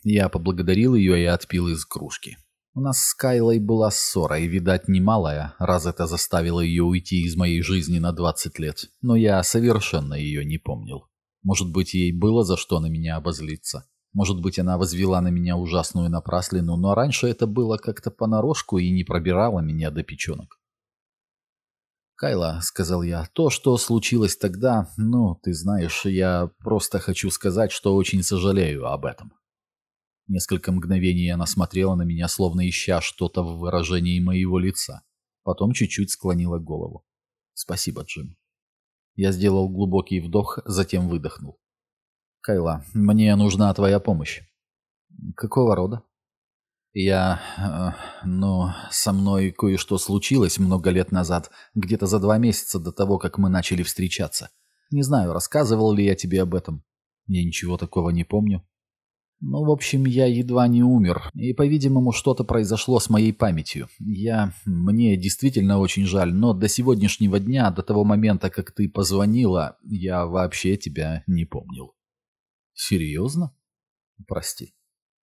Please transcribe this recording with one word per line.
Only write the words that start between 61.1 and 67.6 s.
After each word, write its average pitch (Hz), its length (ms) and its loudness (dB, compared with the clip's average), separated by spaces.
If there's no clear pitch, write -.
и, 127 180 0
по-видимому, 135 600 2
что-то 127 300 0
произошло 110 560 2
с - 120 -2
моей 110 240 4
памятью. 87 540 -2
Я... 104 560 -2
мне 101 520 2
действительно 98 640 2
очень 98 280 0
жаль, 87 260 2
но 107 220 4
до 101 140 0
сегодняшнего 104 720 2
дня, 113 320 0